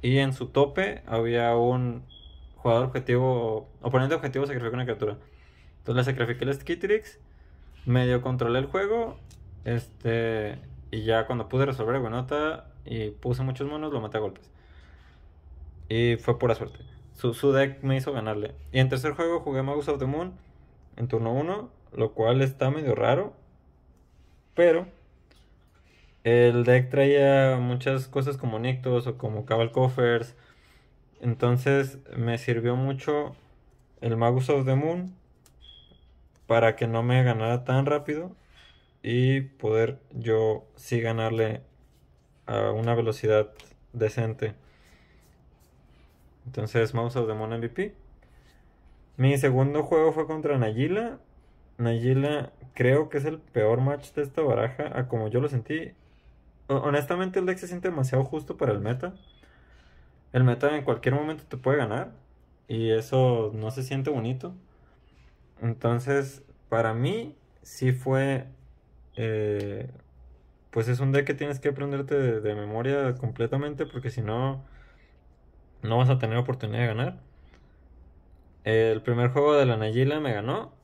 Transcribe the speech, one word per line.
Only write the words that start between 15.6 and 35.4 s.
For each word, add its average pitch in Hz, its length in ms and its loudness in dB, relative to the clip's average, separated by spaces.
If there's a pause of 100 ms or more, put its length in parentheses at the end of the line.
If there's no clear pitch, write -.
Y 117 280 2
fue 117 220 0
pura 120 160 4
suerte. - 240 -10 (360)
Su, 120 200 -2
su 139 180 4
deck 139 300 2
me 135 140 0
hizo 131 160 -4
ganarle. 107 420 -4 (180)
Y 131 60 2
en 131 100 4
tercer 135 240 -2
juego 170 280 0
jugué 135 220 -2
Magus 143 260 -2
of 147 100 0
the 131 80 -2
Moon 165 260 -4 (640)
en 117 120 -4
turno 113 240 0
uno, 180 380 -4 (220)
lo 110 200 -2
cual 120 300 2
está 135 280 0
medio 143 240 0
raro. 131 400 0 (1200)
Pero 170 320 6 (1400)
el 120 400 6
deck 123 240 6
traía 139 680 6
muchas 127 480 -2
cosas 139 300 -2
como 113 240 -4
Nictos 127 480 -2
o 110 100 -6
como 107 260 -6
Cabal 113 280 0
Coffers. 127 640 2 (840)
Entonces 127 800 0 (180)
me 117 220 -2
sirvió 117 360 0
mucho 135 640 -2 (640)
el 113 160 -2
Magus 123 320 2
of 139 160 2
the 131 100 2
Moon 175 400 -2 (1300)